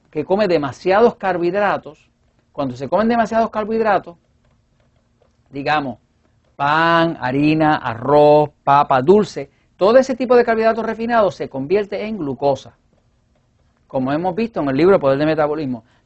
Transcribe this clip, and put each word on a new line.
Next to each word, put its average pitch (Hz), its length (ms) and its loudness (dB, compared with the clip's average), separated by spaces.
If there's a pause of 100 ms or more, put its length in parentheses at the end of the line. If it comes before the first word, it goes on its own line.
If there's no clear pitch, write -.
(100)
que 151 140 -6
come 202 240 -2
demasiados 180 680 0
carbohidratos, 175 920 -4 (420)
cuando 135 240 -8
se 131 120 -10
comen 202 200 0
demasiados 226 420 -2
carbohidratos, 214 640 -2 (1300)
digamos, 139 480 -4 (580)
pan, 165 640 2
harina, 151 560 0
arroz, 147 720 4 (140)
papa, 139 380 2
dulce, 165 480 0 (260)
todo 220 220 4
ese 262 160 2
tipo 254 220 -2
de 240 80 4
carbohidratos 226 400 -2
refinados 226 500 -2
se 143 140 -10
convierte 196 580 -4
en 220 120 -8
glucosa, 139 580 -4 (1080)
como 131 260 -4
hemos 175 220 -4
visto 220 260 -6
en 143 80 -2
el 135 80 -2
libro 180 180 4
El 175 60 2
Poder 139 180 2
del 151 100 0
Metabolismo. 151 560 -2 (220)